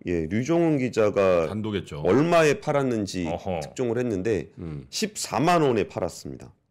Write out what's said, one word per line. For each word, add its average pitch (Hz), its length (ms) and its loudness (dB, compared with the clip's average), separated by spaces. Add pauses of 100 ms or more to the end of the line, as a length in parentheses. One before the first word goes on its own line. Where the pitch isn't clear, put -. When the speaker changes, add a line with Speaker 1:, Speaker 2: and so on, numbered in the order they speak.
Speaker 1:
예, 85 200 0
류종훈 151 520 2
기자가 98 680 2
Speaker 2:
단독했죠. 98 540 -6
Speaker 1:
얼마에 147 600 4
팔았는지 113 680 -2
Speaker 3:
어허. 85 320 -4
Speaker 1:
특종을 117 380 -4
했는데 104 600 -2
Speaker 2:
음. 78 320 -10
Speaker 1:
십사만 175 720 0
원에 117 240 4
팔았습니다. 67 680 -8 (180)